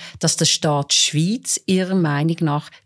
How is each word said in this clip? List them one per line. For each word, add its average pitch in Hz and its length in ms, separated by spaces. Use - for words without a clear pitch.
dass - 180
der 165 80
Staat 147 480
Schweiz 185 760
ihrer 185 280
Meinung 160 460
nach 151 300